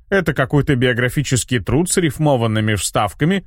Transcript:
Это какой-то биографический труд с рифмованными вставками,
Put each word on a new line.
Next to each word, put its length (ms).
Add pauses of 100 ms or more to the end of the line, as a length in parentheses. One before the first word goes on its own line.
(100)
Это 240
какой-то 400
биографический 840
труд 320
с 40
рифмованными 800
вставками, 720